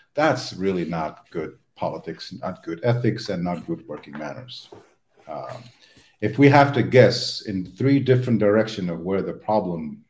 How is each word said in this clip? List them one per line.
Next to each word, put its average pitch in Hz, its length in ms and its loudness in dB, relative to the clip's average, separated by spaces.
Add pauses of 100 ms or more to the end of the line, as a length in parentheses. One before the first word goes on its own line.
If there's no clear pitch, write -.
(140)
That's 147 400 0
really 92 300 -2
not 80 460 -8
good 78 260 -10 (200)
politics, 80 560 -8
not - 300 -10
good 107 200 -10
ethics, 120 480 0
and 87 120 -4
not 87 240 -6
good 82 220 -8
working 73 300 -14
manners. - 500 -14 (600)
Um, 76 340 -12 (580)
if 113 180 -4
we 139 100 10
have 139 260 6
to 123 80 2
guess 123 600 4
in 95 220 -6
three 139 360 0
different 123 400 2
directions 101 500 2
of 82 100 -8
where 92 220 -2
the 90 100 -6
problem 85 760 -4